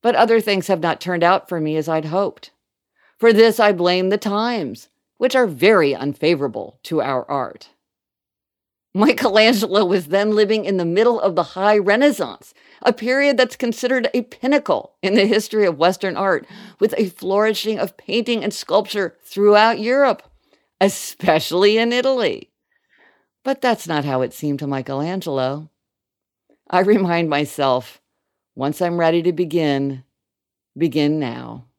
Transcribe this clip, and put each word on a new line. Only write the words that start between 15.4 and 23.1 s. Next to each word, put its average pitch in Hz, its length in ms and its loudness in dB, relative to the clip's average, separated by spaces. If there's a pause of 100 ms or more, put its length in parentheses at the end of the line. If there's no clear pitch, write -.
of 165 100 -2
Western 180 400 0
art, 185 300 -2 (340)
with - 160 0
a 190 140 -2
flourishing 208 680 -2
of - 200 -8
painting 226 440 -4
and 208 120 -6
sculpture 202 680 -2
throughout 208 560 2
Europe, 247 440 0 (580)
especially 185 960 0
in 233 160 0
Italy. 247 560 -2 (960)